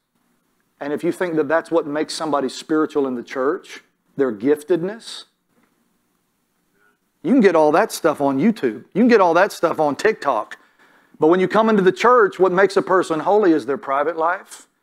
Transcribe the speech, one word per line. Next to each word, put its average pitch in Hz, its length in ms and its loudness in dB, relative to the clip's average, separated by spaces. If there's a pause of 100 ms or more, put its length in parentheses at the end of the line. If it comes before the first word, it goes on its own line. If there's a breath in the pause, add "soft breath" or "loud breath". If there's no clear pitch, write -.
(800)
And 147 140 -8
if 135 100 -8
you 170 80 -2
think 180 240 -4
that 147 140 0
that's 160 200 -2
what 165 160 0
makes 147 280 -6
somebody 143 340 -4
spiritual 151 600 -2
in 127 80 -6
the 120 80 -10
church, - 600 -6 (320)
their 131 160 -2
giftedness, 160 960 -4 (2000)
you 160 100 -2
can 269 100 4
get 185 140 4
all 151 180 4
that 214 180 2
stuff - 300 -2
on 139 180 0
YouTube. 156 540 -2
You 180 80 0
can 247 80 4
get 226 100 4
all 175 140 2
that 190 180 4
stuff - 280 -4
on 147 160 0
TikTok. 143 600 -4 (640 soft breath)
But 151 80 2
when 180 140 4
you 185 60 0
come 220 220 2
into 214 120 2
the 180 120 4
church, 220 460 2
what 185 120 4
makes 196 260 2
a 185 40 2
person 165 400 -2
holy 190 300 2
is 143 140 0
their 135 120 -6
private 143 400 -4
life 175 500 -6 (160)